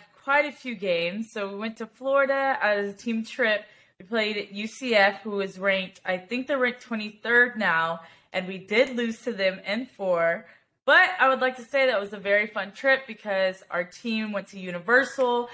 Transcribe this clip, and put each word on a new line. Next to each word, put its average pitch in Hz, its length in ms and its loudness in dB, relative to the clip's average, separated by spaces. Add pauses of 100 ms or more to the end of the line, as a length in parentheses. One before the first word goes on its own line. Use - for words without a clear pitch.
(220)
quite 285 220 2
a 285 80 -6
few 247 220 -10
games. 180 580 -2
So 202 160 -6
we 202 80 -10
went 220 220 -8
to 226 80 -8
Florida 269 760 0
as 202 300 2
a - 20 -10
team 226 320 -4
trip. 214 400 0 (340)
We 185 60 -20
played 214 320 -2
at 202 160 -8
U 208 160 -6
C 240 260 -4
F, 202 280 4
who 202 180 -6
is 185 180 -6
ranked, 190 460 -2
I 185 140 -2
think 247 280 -6
they're 285 120 0
ranked 247 240 -2
twenty-third 226 760 0
now, 170 440 2 (320)
and 185 140 -4
we 190 120 -8
did 240 360 2
lose 233 280 -2
to 240 100 -4
them 190 340 -2
in 226 200 -4
four. 175 600 0 (380)
But 349 240 8 (100)
I 262 120 6
would 262 100 0
like 254 160 0
to 240 80 -14
say 269 220 0
that 233 120 2
was 202 140 -6
a 208 60 -12
very 202 280 2
fun 202 260 -8
trip 269 360 2
because 190 600 -2
our 180 140 -2
team 220 480 -6
went 196 160 -6
to 196 120 -16
Universal 240 920 2